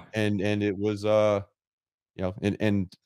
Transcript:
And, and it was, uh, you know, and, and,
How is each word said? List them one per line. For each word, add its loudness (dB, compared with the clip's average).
And, 0
and 0
it -2
was, -2
uh, 2
you -6
know, -2
and, 0
and, 0